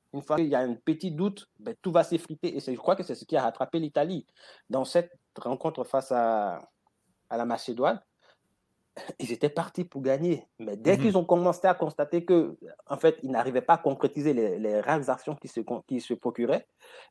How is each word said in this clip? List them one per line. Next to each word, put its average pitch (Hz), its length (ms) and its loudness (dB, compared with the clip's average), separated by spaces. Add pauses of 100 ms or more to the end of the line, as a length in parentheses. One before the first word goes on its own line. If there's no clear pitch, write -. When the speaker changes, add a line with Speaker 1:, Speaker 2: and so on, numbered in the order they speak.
(120)
Speaker 1:
Une 143 100 -8
fois 151 140 0
qu'il 160 120 2
y 139 60 0
a 127 60 4
un 123 140 -2
petit 160 360 -2
doute, 196 380 -4 (100)
ben, 113 220 -10
tout 180 120 -4
va 160 120 6
s'effriter. 165 500 -4
Et 139 60 -4
c'est, 127 140 -6
je 113 40 -8
crois 180 180 2
que 185 60 -8
c'est 143 120 -6
ce - 100 -14
qui 160 120 -2
a 131 60 4
rattrapé 127 360 -2
l'Italie 156 480 -2 (420)
dans 131 160 -2
cette 175 260 0 (280)
rencontre 127 460 -4
face 135 280 -2
à, 110 480 0 (720)
à 117 80 -4
la 120 80 -2
Macédoine. 123 540 -2 (1200)
Ils 117 140 -6
étaient 147 160 0
partis 170 360 -4
pour 139 180 -10
gagner. 143 440 0 (120)
Mais 107 180 -8
dès 143 200 4
Speaker 2:
Mhm. - 60 -2
Speaker 1:
qu'ils 190 160 4
ont 170 60 2
commencé 175 420 2
à 180 80 6
constater 170 500 -2
que, 170 320 4 (300)
en 139 120 -6
fait, 160 240 6
ils 135 80 -6
n'arrivaient 123 320 0
pas 170 120 6
à 160 40 2
concrétiser 143 560 0
les, 104 240 0
les 107 220 0
rares 143 300 0
actions 147 240 -2
qui - 140 -16
se - 120 -6
con-, 110 260 -6
qui 123 140 -4
se - 140 -4
procuraient, 120 520 -2 (440)